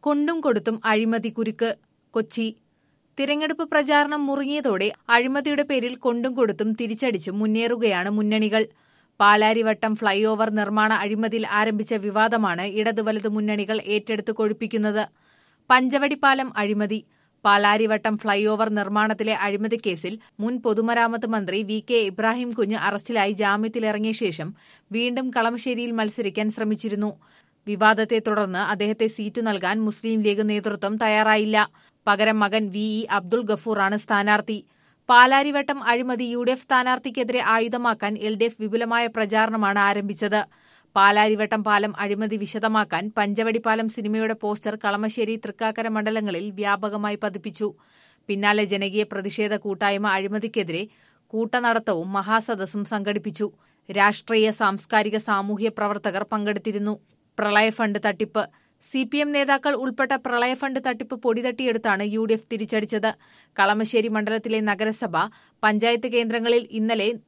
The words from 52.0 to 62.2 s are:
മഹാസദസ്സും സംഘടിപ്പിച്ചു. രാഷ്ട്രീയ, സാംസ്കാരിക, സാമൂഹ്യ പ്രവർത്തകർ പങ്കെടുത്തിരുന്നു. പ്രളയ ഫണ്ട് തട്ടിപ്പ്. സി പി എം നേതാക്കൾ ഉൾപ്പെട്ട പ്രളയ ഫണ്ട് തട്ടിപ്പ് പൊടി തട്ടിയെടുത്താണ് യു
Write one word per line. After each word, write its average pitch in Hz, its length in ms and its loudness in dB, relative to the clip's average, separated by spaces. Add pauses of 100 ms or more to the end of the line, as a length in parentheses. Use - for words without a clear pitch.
മഹാസദസ്സും 202 720 -2
സംഘടിപ്പിച്ചു. 208 600 -4 (420)
രാഷ്ട്രീയ, 208 640 4
സാംസ്കാരിക, 214 680 0
സാമൂഹ്യ 208 500 -2
പ്രവർത്തകർ 208 560 -2
പങ്കെടുത്തിരുന്നു. 208 720 -2 (420)
പ്രളയ 214 320 2
ഫണ്ട് 214 300 -2
തട്ടിപ്പ്. 208 440 -2 (420)
സി 262 180 -4
പി 254 140 -4
എം 294 140 0
നേതാക്കൾ 277 440 0
ഉൾപ്പെട്ട 262 420 -2
പ്രളയ 247 360 -2
ഫണ്ട് 262 260 -4
തട്ടിപ്പ് 262 360 -6
പൊടി 226 260 -2
തട്ടിയെടുത്താണ് 233 640 -2
യു 220 160 -2